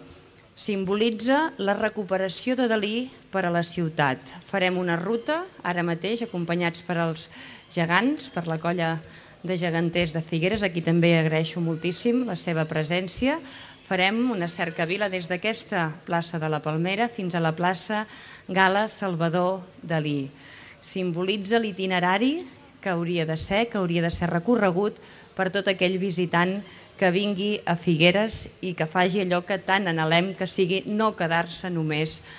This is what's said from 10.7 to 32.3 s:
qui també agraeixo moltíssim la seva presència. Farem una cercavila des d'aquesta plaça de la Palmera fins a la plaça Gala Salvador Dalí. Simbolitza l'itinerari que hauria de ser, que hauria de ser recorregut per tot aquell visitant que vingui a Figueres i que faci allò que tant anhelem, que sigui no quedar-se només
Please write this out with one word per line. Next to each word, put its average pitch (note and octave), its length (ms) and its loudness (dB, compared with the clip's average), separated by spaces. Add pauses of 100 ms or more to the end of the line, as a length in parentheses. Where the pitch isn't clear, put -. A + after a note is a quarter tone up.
qui E3 160 -4
també E3+ 320 6
agraeixo D#3+ 400 0
moltíssim E3+ 720 0
la F3 80 -4
seva D#3+ 320 -2
presència. F3+ 680 -2 (420)
Farem G3 480 2
una F#3 160 0
cercavila F3 640 -2
des F3+ 160 -4
d'aquesta F#3 640 -2 (180)
plaça E3+ 320 -2
de D#3 80 -2
la D3+ 160 0
Palmera F#3 480 0
fins F3+ 240 -4
a E3+ 80 0
la D#3+ 160 0
plaça F#3 480 -2 (400)
Gala F#3+ 400 4
Salvador F3+ 800 0 (180)
Dalí. D3+ 460 -2 (500)
Simbolitza F#3+ 800 -2
l'itinerari F#3+ 800 0 (460)
que G3+ 80 -2
hauria E3+ 340 0
de D#3+ 140 -2
ser, A3 320 0
que A3 80 -2
hauria E3+ 240 2
de E3+ 80 2
ser E3+ 180 -2
recorregut G3 680 2 (400)
per F#3 160 0
tot G3+ 160 2
aquell F#3 320 2
visitant F3+ 560 2 (400)
que F#3 160 4
vingui G3+ 400 0 (100)
a F3 140 2
Figueres F3+ 680 4 (120)
i F#3 140 -4
que D#3 160 -2
faci F3+ 320 2
allò F3+ 240 2
que F#3+ 160 -2
tant F#3+ 260 2
anhelem, E3 460 4
que F#3 160 -4
sigui F#3+ 400 2
no G#3+ 260 2
quedar-se E3+ 540 0
només D#3+ 480 -2 (200)